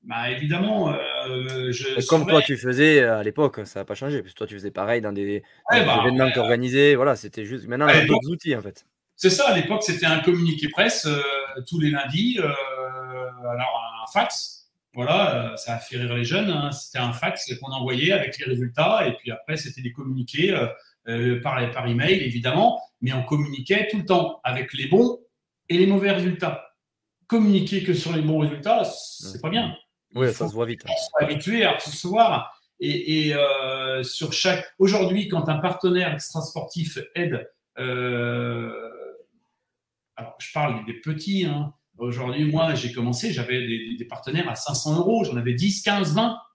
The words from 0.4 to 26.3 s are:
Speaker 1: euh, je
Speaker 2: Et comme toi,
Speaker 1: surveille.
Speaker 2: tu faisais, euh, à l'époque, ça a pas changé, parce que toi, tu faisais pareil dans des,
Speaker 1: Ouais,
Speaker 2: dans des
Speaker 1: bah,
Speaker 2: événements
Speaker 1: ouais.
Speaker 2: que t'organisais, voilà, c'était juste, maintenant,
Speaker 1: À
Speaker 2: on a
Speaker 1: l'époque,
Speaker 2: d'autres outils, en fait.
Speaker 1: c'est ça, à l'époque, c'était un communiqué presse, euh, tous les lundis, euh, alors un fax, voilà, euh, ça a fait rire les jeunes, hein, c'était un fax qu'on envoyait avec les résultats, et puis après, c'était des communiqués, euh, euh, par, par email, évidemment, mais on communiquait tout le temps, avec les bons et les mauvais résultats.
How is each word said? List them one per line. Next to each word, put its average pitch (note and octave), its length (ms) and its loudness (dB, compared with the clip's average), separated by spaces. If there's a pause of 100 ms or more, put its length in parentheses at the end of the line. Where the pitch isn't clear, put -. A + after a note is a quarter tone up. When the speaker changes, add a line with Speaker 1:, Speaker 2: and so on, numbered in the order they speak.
Speaker 1:
euh, C3 760 -4
je - 300 -2
Speaker 2:
Et B2+ 60 0
comme D#3+ 160 6
toi, F3+ 180 6
Speaker 1:
surveille. - 60 0
Speaker 2:
tu C3+ 100 0
faisais, C3 460 6
euh, A2+ 180 4
à - 20 -4
l'époque, A2+ 440 0
ça - 120 -12
a G2 60 -6
pas G#2 100 -6
changé, C#3 260 -4
parce F#2 120 -14
que - 60 -20
toi, A2 100 -6
tu G#2+ 60 -12
faisais G2 180 -10
pareil A2 280 0
dans G#2 120 -4
des, G2+ 320 -2 (260)
Speaker 1:
Ouais, - 80 6
Speaker 2:
dans - 0 -
des A#2+ 80 4
Speaker 1:
bah, B2 160 2
Speaker 2:
événements B2+ 220 4
Speaker 1:
ouais. B2+ 60 4
Speaker 2:
que - 40 -2
t'organisais, B2+ 640 4
voilà, C3 180 4
c'était G#2+ 300 -10
juste, A2+ 240 -10
maintenant, C3 180 0
Speaker 1:
À D3 60 6
Speaker 2:
on - 0 -
a D#3 80 8
Speaker 1:
l'époque, D3+ 200 4
Speaker 2:
d'autres D3 120 -6
outils, D3+ 240 -2
en G#2+ 60 -6
fait. G2 220 -14 (300)
Speaker 1:
c'est F#3 160 4
ça, - 200 4
à F#3+ 40 4
l'époque, F3 300 0
c'était E3+ 220 0
un D#3+ 120 4
communiqué E3 520 2
presse, A3 360 2
euh, D3 160 0 (460)
tous E3+ 100 -2
les D3+ 120 4
lundis, E3+ 500 0
euh, D#3 80 2 (1000)
alors A#2+ 320 -2 (220)
un - 100 -12
fax, - 600 -4 (200)
voilà, B2 600 0
euh, A2 40 -10
ça - 180 -8
a A#2 40 -6
fait B2+ 200 -10
rire A#2+ 180 -4
les A#2+ 80 0
jeunes, F#3+ 260 0
hein, C#3+ 220 -2
c'était - 260 -10
un B2 140 -2
fax - 480 -6
qu'on C3 100 -12
envoyait C3 400 0
avec G3 280 -2
les D3 80 -10
résultats, B2+ 600 0
et C3 120 -2
puis A#2+ 120 -10
après, D#3 260 -8
c'était C3 260 -10
des A#2+ 100 -8
communiqués, C3+ 600 -2
euh, B2+ 140 0 (400)
euh, A#2+ 340 0
par, C3 200 -2 (100)
par A#2+ 160 -6
email, C#3+ 380 2
évidemment, B2+ 580 2 (200)
mais C3 100 0
on C3 100 -2
communiquait D3 680 -2
tout A3 100 -2
le E3+ 60 -4
temps, F3 380 0
avec B2+ 300 -4
les C3+ 160 -6
bons A#3 320 4 (480)
et E3+ 100 2
les F#3+ 80 8
mauvais G3 240 4
résultats. F3 640 -2 (540)